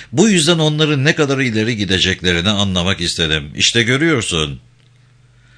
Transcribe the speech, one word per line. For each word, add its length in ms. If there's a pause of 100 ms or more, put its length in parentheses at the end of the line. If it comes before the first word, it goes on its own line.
(120)
Bu 180
yüzden 300
onların 460
ne 100
kadar 240
ileri 380
gideceklerini 720
anlamak 520
istedim. 540
İşte 280
görüyorsun. 760 (1000)